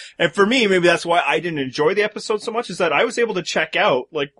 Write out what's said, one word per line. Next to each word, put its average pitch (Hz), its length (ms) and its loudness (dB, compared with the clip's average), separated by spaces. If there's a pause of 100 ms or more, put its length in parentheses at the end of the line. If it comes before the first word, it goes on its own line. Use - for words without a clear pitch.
(200)
And 170 140 0
for 196 120 2
me, 233 220 2
maybe 185 200 4
that's 170 180 2
why 170 200 2
I 151 140 0
didn't 160 200 -4
enjoy 143 340 0
the 202 100 0
episode 214 380 -4
so 226 100 -8
much, 233 180 -6
is 175 100 -10
that 170 120 2
I 156 140 2
was 254 120 -4
able 226 180 -2
to 175 80 -2
check 160 320 -4
out, 170 360 2
like, 143 280 -6